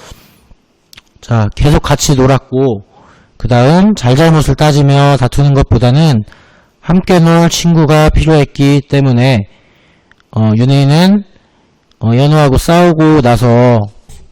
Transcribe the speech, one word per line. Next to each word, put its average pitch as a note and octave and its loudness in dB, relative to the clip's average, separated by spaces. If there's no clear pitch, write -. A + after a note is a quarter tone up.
자, A2 -4
계속 D3 0
같이 C#3+ -4
놀았고, C3 -2
그 - -6
다음 E3 2
잘잘못을 C#3 0
따지며 C#3+ 0
다투는 C#3 0
것보다는 C3 0
함께 F3+ -2
놀 E3+ 2
친구가 D#3 0
필요했기 C#3+ 0
때문에, C3 0
어, A2 -2
윤혜인은, C#3+ 0
어, A2+ -2
연우하고 C#3+ 0
싸우고 D#3 2
나서 A#2+ 2